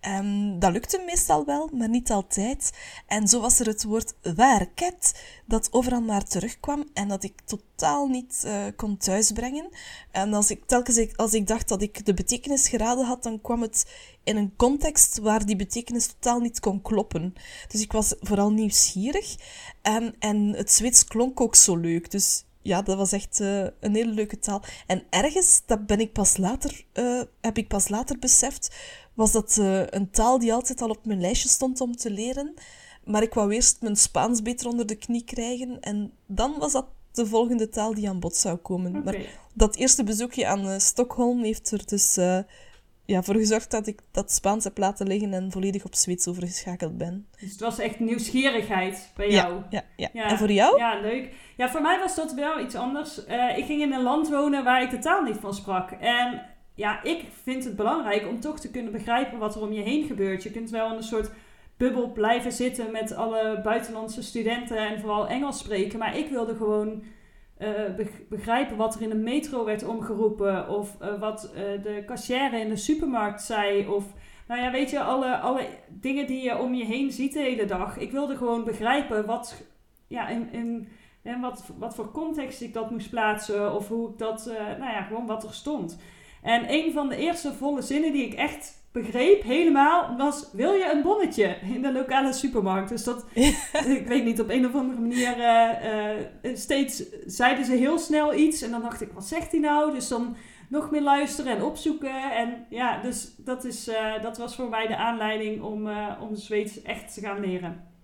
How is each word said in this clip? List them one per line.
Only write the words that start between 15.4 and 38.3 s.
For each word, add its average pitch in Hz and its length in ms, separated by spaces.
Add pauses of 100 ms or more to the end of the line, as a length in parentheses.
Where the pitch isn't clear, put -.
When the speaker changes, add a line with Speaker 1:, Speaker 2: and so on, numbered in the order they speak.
Speaker 1:
die 208 100
betekenis 233 500
totaal 240 340
niet 240 200
kon 196 220
kloppen. 185 520 (340)
Dus 214 140
ik 214 100
was 214 280
vooral 202 320
nieuwsgierig. 220 840 (460)
Ehm, 226 360
en 214 200 (180)
het 202 160
Zweeds 247 320
klonk 254 360
ook 226 140
zo - 220
leuk. 170 340
Dus - 340 (180)
ja, 190 200
dat 196 140
was 190 160
echt, - 280
eh, 202 200 (200)
een 208 140
hele 226 180
leuke 208 260
taal. 208 240 (240)
En 185 240
ergens, 302 560
dat 208 200
ben 208 140
ik 220 120
pas 196 240
later, 196 560
eh, 247 280 (200)
heb 226 180
ik 208 100
pas 202 200
later 214 300
beseft, - 580 (380)
was 220 180
dat, 214 280
eh, 190 260
een 196 240
taal 247 280
die 233 140
altijd 247 300
al 233 60
op 220 180
mijn 202 140
lijstje 214 280
stond 262 320
om 240 160
te 233 140
leren. 262 440 (500)
Maar 214 180
ik 220 120
wou 208 200
eerst - 280
mijn 208 140
Spaans 220 460
beter 240 260
onder 240 180
de 214 100
knie 233 280
krijgen. 247 560
En 208 320 (140)
dan 220 320
was 294 140
dat 269 140 (260)
de 240 140
volgende 226 420
taal 220 260
die 208 140
aan 185 120
bod 175 160